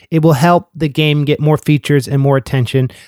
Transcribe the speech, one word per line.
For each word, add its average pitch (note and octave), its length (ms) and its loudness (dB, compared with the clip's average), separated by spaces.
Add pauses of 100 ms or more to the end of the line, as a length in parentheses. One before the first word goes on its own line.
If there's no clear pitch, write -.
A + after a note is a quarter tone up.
(120)
it D#3+ 100 0
will D#3+ 120 4
help E3+ 420 0
the D#3 140 -4
game D3 340 0
get D3 160 -2
more D3+ 180 0
features D3 520 0
and C#3 120 0
more C#3 140 2
attention. C3 540 -2 (180)